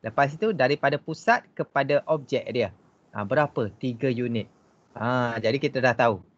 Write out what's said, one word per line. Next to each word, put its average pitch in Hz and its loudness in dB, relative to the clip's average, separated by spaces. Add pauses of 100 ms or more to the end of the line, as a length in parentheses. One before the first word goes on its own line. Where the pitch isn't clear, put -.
Lepas 139 0
itu 214 -2
daripada 139 2
pusat 226 0
kepada 143 0
objek 139 -2
dia. 113 -2 (400)
Ah, 104 -6
berapa? 139 0
Tiga 127 -4
unit. 117 -4 (480)
Ah, 120 0
jadi 113 0
kita 135 -2
dah 123 6
tahu. 117 2 (140)